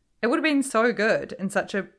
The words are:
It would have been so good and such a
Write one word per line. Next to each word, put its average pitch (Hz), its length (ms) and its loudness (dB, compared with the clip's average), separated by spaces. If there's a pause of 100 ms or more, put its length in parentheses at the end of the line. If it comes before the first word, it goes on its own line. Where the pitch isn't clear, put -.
(220)
It 220 60 0
would 311 100 2
have 339 60 -2
been 285 180 2
so 233 300 2
good 196 460 0
and 190 140 -6
such 190 220 -4
a 196 140 -4 (100)